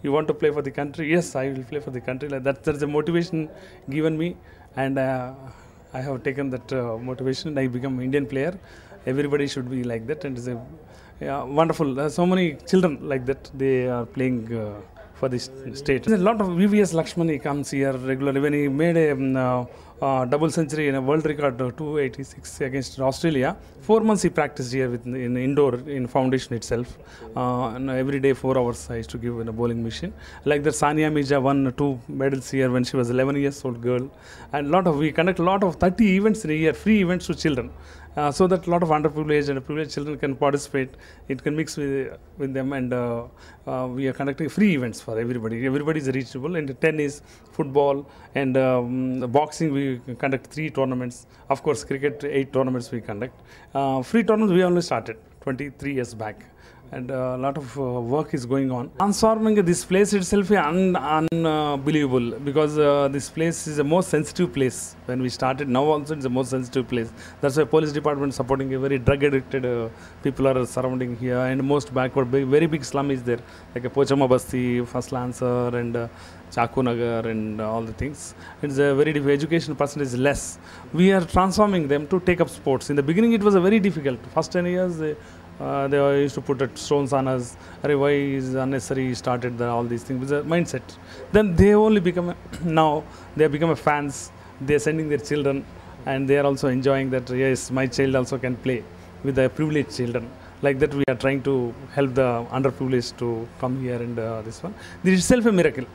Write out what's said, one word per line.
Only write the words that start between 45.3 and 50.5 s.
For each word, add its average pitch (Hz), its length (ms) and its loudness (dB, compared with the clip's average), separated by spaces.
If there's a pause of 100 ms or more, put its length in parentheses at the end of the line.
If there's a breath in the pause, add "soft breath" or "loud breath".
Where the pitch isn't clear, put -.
Everybody 147 340 0
is 135 100 -2
reachable. 135 460 -6
And 143 260 -4
tennis, 151 400 0 (300 loud breath)
football, 139 540 0 (280 loud breath)
and, 135 240 2
um, 127 600 2 (120)
boxing, 151 400 2
we 135 300 -2 (160)
conduct 135 300 -2
three 156 240 -8